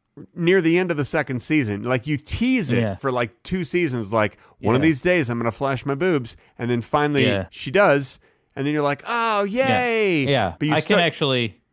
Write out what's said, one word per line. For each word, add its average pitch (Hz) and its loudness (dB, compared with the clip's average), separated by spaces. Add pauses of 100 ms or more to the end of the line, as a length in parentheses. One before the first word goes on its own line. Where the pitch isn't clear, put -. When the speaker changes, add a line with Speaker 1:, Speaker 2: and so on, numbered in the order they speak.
(340)
Speaker 1:
near 175 4
the 165 4
end 180 0
of 160 -2
the 143 -2
second 135 -2
season. 110 0
Like, 127 -2
you 151 -2
tease 226 -2
it 120 2
Speaker 2:
Yeah. 107 -2
Speaker 1:
for, 135 -4
like, 120 -4
two 180 -4
seasons. 127 -2
Like, 107 0 (200)
"One 107 0
of 131 2
Speaker 2:
Yeah. 156 2
Speaker 1:
these 147 0
days, 175 0
I'm 120 -2
gonna 117 -2
flash 135 -4
my 139 -2
boobs," 143 -2 (220)
and 120 -4
then 120 0
finally 147 0
Speaker 2:
Yeah. 98 -2
Speaker 1:
she - -12
does, 147 2 (380)
and 135 -4
then 151 0
you're 151 0
like, 143 -2
"Oh, 226 0
Speaker 2:
Yeah. 254 0
Speaker 1:
yay!" 208 0
Speaker 2:
Yeah. 107 0
Speaker 1:
But 147 -2
you 151 2
Speaker 2:
I 156 2
Speaker 1:
start 185 2
Speaker 2:
can 170 2
actually. 131 -2 (120)